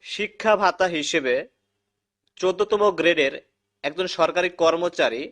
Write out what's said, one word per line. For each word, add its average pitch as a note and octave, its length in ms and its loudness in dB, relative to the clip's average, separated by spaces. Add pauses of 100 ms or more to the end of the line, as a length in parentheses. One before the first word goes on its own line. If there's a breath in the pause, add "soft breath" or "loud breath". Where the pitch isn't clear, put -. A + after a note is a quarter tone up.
শিক্ষা G#3+ 500 -2
ভাতা F#3 300 2 (120)
হিসেবে C3+ 380 0 (1000)
চোদ্দতম G3+ 440 0 (180)
গ্রেডের D#3 340 2 (500)
একজন E3 240 -6 (100)
সরকারি E3+ 320 0 (120)
কর্মচারী E3 600 0 (100)